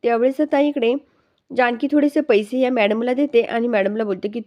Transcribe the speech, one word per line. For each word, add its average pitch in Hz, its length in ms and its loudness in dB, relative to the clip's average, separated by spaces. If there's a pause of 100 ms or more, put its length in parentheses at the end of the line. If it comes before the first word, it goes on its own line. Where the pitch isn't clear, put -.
त्यावेळेस 233 360 0
आता 294 220 0
इकडे 262 320 0 (560)
जानकी 240 420 -2
थोडेसे 294 300 2
पैसे 220 380 0
या 254 120 2
मॅडमला 226 420 0
देते 262 300 2
आणि 233 240 -2
मॅडमला 208 360 0
बोलते 202 240 -6
की, 226 180 -8